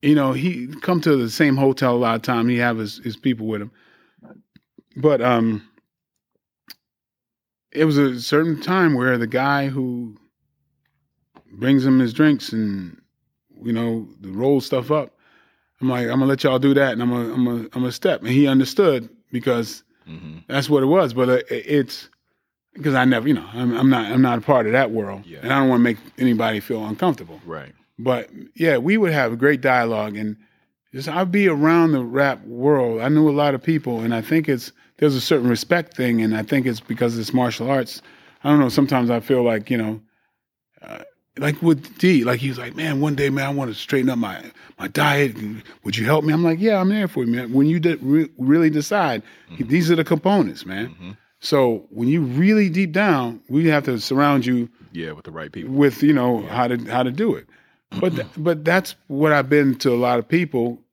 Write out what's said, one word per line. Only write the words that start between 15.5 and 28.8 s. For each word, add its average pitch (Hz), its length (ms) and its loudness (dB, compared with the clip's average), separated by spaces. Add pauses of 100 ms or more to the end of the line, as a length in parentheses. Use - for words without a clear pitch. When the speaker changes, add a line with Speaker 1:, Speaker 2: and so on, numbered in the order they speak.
Speaker 1:
I'm 131 80 0
like, 123 140 -2
"I'm 120 160 -2
gonna 135 80 2
let 139 160 0
y'all 127 160 2
do 139 160 4
that, 139 180 4
and 113 80 -4
I'm 120 80 0
gonna, 120 240 -4
I'm 127 120 0
gonna, 120 180 -2
I'm 104 60 -14 (120)
gonna 127 100 -2
step." 170 300 -2
And 110 80 -8
he 139 180 4
understood 135 640 2 (220)
because 120 520 -4 (240)
Speaker 2:
Mm-hmm. 80 320 -18 (100)
Speaker 1:
that's 139 200 -4
what 143 140 4
it 135 40 2
was. 151 260 2
But, 123 160 2
uh, 127 40 4
it, 127 120 0 (200)
it's - 440 -4 (720)
'cause 143 100 0
I 127 120 2
never, 123 200 2
you 151 80 2
know, 101 200 -4
I'm, 123 240 -4
I'm 131 120 4
not, 113 220 0
I'm 127 100 2
not 123 160 2
a 110 40 -4
part 127 240 0
of 110 80 -2
that 127 180 2
world, 101 340 -8
Speaker 2:
Yeah. 82 160 -20
Speaker 1:
and 120 120 -2
I 139 60 2
don't 135 100 4
wanna 123 140 4
make 120 140 2 (200)
anybody 113 420 0
feel 110 260 -8
uncomfortable. 107 600 -4
Speaker 2:
Right. 76 260 -14 (260)
Speaker 1:
But 120 320 -2 (260)
yeah, 156 220 2
we 165 200 2